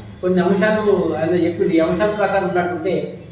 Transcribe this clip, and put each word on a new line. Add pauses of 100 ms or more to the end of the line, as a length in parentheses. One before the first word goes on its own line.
(220)
కొన్ని
అంశాలు
ఆయన
చెప్పిండు,
"ఈ
అంశాల
ప్రకారం
ఉన్నట్టుంటే (120)